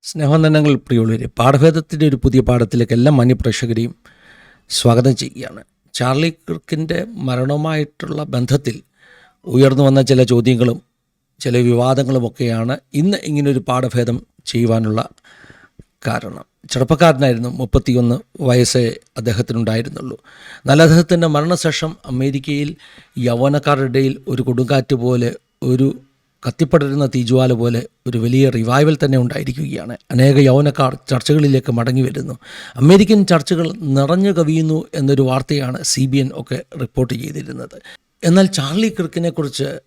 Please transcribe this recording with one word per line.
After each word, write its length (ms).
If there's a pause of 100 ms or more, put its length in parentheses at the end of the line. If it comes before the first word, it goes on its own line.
സ്നേഹവന്ദനങ്ങൾ 720
പ്രിയമുള്ളവരെ, 500 (100)
പാഠഭേദത്തിൻ്റെ 720
ഒരു 80
പുതിയ 240
പാഠത്തിലേക്ക് 560
എല്ലാ 160
മാന്യപ്രേക്ഷകരെയും 800 (760)
സ്വാഗതം 460
ചെയ്യുകയാണ്. 440 (340)
ചാർലി 360 (100)
കിർക്കിൻ്റെ 580 (260)
മരണവുമായിട്ടുള്ള 1000
ബന്ധത്തിൽ 520 (720)
ഉയർന്നു 380
വന്ന 180
ചില 200
ചോദ്യങ്ങളും 560 (640)
ചില 200
വിവാദങ്ങളുമൊക്കെയാണ് 1160 (180)
ഇന്ന് 280
ഇങ്ങനൊരു 460
പാഠഭേദം 500 (280)
ചെയ്യുവാനുള്ള 540 (1040)
കാരണം. 420 (260)
ചെറുപ്പക്കാരനായിരുന്നു, 800
മുപ്പത്തിയൊന്ന് 680 (220)
വയസ്സേ 460 (300)
അദ്ദേഹത്തിനുണ്ടായിരുന്നുള്ളൂ. 1000 (420)
എന്നാൽ 240
അദ്ദേഹത്തിൻ്റെ 460
മരണശേഷം 640 (160)
അമേരിക്കയിൽ 640 (560)
യൗവനക്കാരുടെ 640
ഇടയിൽ 240 (140)
ഒരു 140
കൊടുങ്കാറ്റ് 600
പോലെ, 300 (400)
ഒരു 160 (540)
കത്തിപ്പടരുന്ന 720
തീജ്വാല 380
പോലെ 280 (260)
ഒരു 120
വലിയ 320
റിവൈവൽ 500
തന്നെ 220
ഉണ്ടായിരിക്കുകയാണ്. 720 (160)
അനേക 280
യൗവനക്കാർ 540 (160)
ചർച്ചകളിലേക്ക് 680
മടങ്ങി 260
വരുന്നു. 300 (420)
അമേരിക്കൻ 440 (100)
ചർച്ചകൾ 360 (300)
നിറഞ്ഞു 360
കവിയുന്നു 460 (160)
എന്നൊരു 360
വാർത്തയാണ് 500 (100)
സി 160
ബി 160
എൻ 120
ഒക്കെ 240 (240)
റിപ്പോർട്ട് 320
ചെയ്തിരുന്നത്. 640 (460)
എന്നാൽ 260 (100)
ചാർലി 400
കിർക്കിനെക്കുറിച്ച് 680 (180)